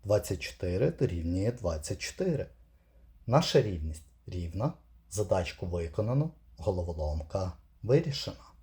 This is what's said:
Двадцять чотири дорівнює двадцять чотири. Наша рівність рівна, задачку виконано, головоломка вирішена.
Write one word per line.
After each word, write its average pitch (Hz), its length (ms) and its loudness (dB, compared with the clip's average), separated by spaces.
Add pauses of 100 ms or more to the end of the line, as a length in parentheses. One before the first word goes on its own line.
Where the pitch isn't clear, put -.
Двадцять 101 360 2
чотири 95 500 0
дорівнює 90 600 0
двадцять 82 460 -4
чотири. - 480 -2 (800)
Наша 143 360 6
рівність 78 440 -4 (200)
рівна, 90 460 -2 (380)
задачку 95 560 0
виконано, 107 640 0 (260)
головоломка 85 960 -2 (300)
вирішена. - 800 0